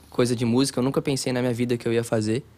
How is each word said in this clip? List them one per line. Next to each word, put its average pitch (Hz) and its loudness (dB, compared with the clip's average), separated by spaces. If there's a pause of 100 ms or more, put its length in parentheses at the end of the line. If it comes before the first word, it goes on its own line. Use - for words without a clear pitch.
coisa 123 0
de 120 -2
música, 127 2
eu 123 2
nunca 139 0
pensei 135 -2
na 123 0
minha 127 0
vida 120 0
que 120 -4
eu 117 2
ia 113 2
fazer. 113 0 (140)